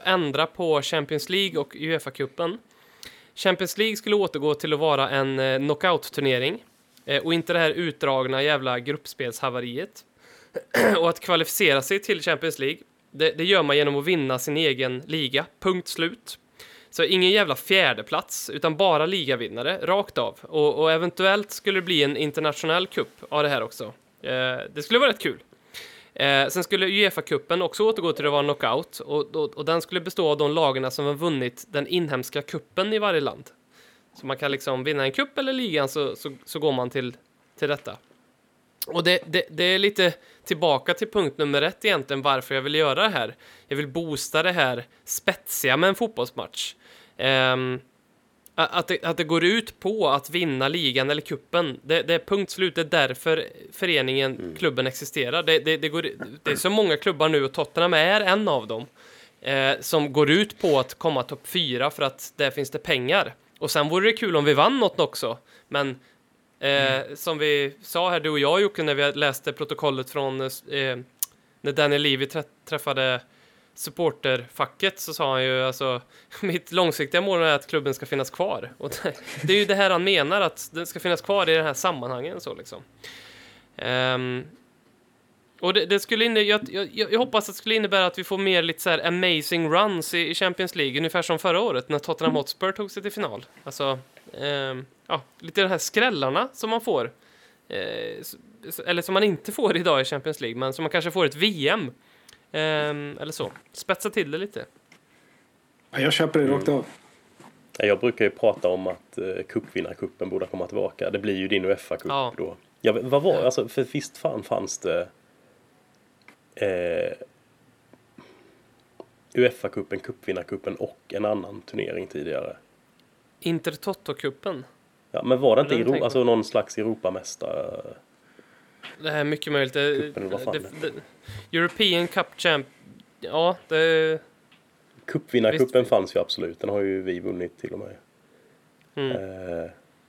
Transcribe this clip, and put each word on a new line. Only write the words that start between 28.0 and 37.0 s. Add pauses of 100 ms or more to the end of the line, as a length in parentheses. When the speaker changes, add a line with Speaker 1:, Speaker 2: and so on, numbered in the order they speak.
Speaker 1:
till
att
vara
knockout,
och,
och,
och
den
skulle
bestå
av
de
lagarna
som
har
vunnit
den
inhemska
kuppen
i
varje
land. (760)
Så
man
kan
liksom
vinna
en
kupp
eller
ligan,
så,
så, (100)
så
går
man
till, (420)